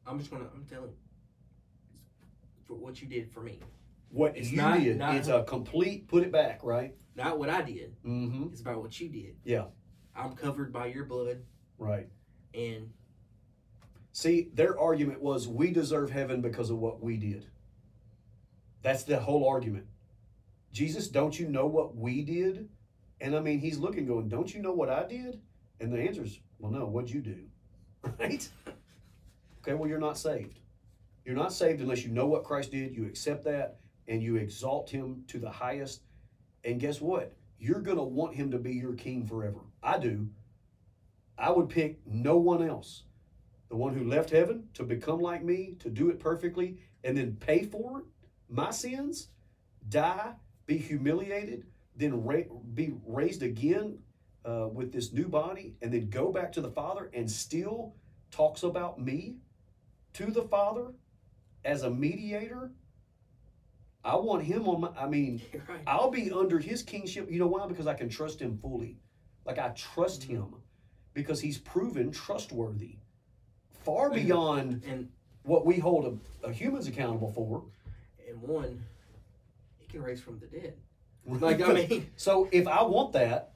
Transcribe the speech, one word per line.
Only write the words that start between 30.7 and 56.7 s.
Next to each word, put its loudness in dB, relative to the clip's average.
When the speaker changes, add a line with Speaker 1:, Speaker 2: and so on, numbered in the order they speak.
Speaker 2:
You're -2
not 0
saved 4
unless 0
you -6
know 2
what 4
Christ -2
did, -4
you -2
accept -4
that, -2
and 0
you 0
exalt -2
him -6
to -10
the -6
highest. -6
And -2
guess -2
what? -2
You're 2
gonna 0
want -2
him -2
to 0
be -2
your -4
king -6
forever. -4
I 4
do. -2
I 2
would 6
pick 0
no 4
one 6
else. -8
The -8
one 0
who -2
left 2
heaven 6
to -8
become -2
like 0
me, 0
to -8
do 2
it -2
perfectly, -2
and 0
then -2
pay 4
for -6
it, -14
my -2
sins, -6
die, 2
be 0
humiliated, -2
then 0
ra-, 2
be -2
raised 0
again, 0
uh, -2
with -6
this -6
new 0
body, -2
and -2
then 0
go 0
back -2
to -4
the -6